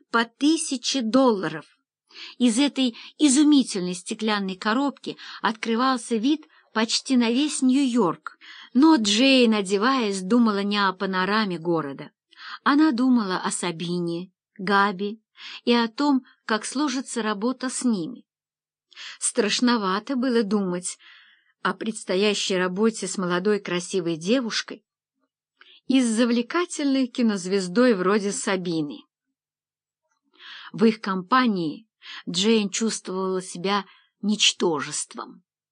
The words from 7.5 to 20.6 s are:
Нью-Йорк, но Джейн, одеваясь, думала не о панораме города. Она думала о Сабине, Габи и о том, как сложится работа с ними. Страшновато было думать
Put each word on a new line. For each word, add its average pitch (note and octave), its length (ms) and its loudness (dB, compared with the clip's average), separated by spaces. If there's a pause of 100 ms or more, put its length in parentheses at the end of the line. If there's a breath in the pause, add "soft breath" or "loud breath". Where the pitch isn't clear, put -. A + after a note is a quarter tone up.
Нью-Йорк, B3+ 760 0 (360 loud breath)
но D#4 220 8
Джейн, A#3 580 4
одеваясь, G#3 680 0
думала G#3 420 2
не G3+ 140 -2
о G3 160 2
панораме F#3+ 640 -2
города. D3+ 520 -4 (540 loud breath)
Она D4+ 280 4
думала A#3 460 2
о F#3+ 120 -4
Сабине, F3 800 -4 (280)
Габи G3+ 640 0 (420 loud breath)
и A#3+ 80 2
о A#3 160 2
том, C#4 360 0 (200 soft breath)
как A3 200 -4
сложится B3+ 580 -4
работа A3 480 -4
с - 120 -8
ними. F#3+ 420 -4 (920 loud breath)
Страшновато G#3+ 1000 -2
было A#3+ 260 0
думать F#3+ 560 -2 (640 soft breath)